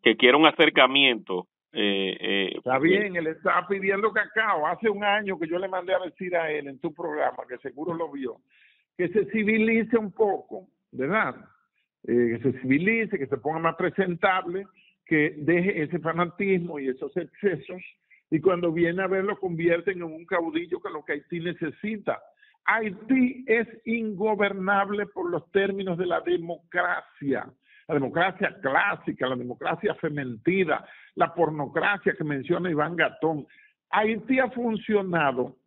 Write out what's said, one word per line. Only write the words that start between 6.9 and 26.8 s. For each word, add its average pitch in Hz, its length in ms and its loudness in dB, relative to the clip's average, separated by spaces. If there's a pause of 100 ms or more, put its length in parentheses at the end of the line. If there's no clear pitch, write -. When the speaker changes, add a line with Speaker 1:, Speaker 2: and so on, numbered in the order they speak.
Speaker 2:
programa, 151 540 -4
que 127 100 -10
seguro 147 360 -8
lo 165 180 -6
vio, 131 240 -8 (600)
que 180 120 0
se 190 240 2
civilice 220 680 2
un 214 140 -2
poco, 185 560 -2 (240)
¿verdad? 143 420 -2 (720)
Eh, 117 320 2
que 120 140 0
se - 80 -6
civilice, 190 580 0
que 135 80 -4
se 131 120 -4
ponga 156 200 -2
más 165 160 0
presentable, 185 920 -2 (360)
que 151 320 2
deje 170 460 2
ese 156 160 -4
fanatismo 170 800 -2
y 135 120 -4
esos 139 260 -6
excesos, 180 680 -6 (480)
y 160 100 2
cuando 175 320 2
viene 170 300 2
a 190 40 -2
ver 190 180 0
lo 202 140 -2
convierten 170 600 0
en 175 60 -8
un 160 200 -10
caudillo 170 560 -2
que 202 80 -10
es 180 60 -10
lo 151 100 -10
que - 80 -4
Haití 147 280 -6
necesita. 170 800 -6 (440)
Haití 220 840 0
es 226 220 2 (160)
ingobernable 202 1200 0
por 180 240 -6
los 170 220 -4
términos 196 460 0
de 180 80 -2
la 170 140 0
democracia, 170 1300 -2 (400)